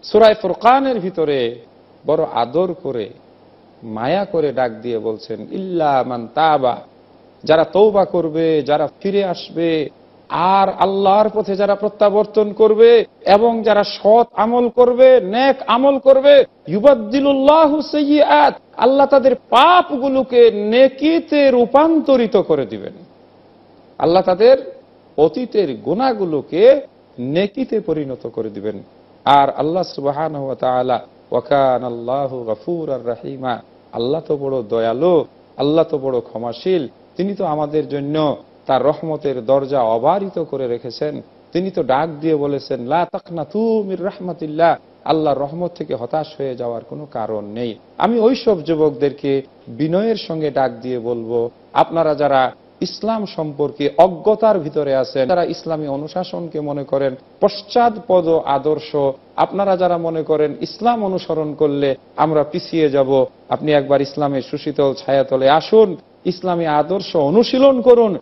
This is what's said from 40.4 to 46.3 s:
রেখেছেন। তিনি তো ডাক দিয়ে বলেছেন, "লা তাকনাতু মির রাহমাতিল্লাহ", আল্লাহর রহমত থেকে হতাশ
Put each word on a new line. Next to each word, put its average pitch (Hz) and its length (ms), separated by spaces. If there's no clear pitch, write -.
রেখেছেন। 120 560
তিনি 185 180
তো 180 120
ডাক 135 260
দিয়ে 156 160
বলেছেন, 139 440
"লা 156 320
তাকনাতু 202 720
মির 185 220
রাহমাতিল্লাহ", 165 720
আল্লাহর 151 340
রহমত 165 360
থেকে 151 200
হতাশ 131 320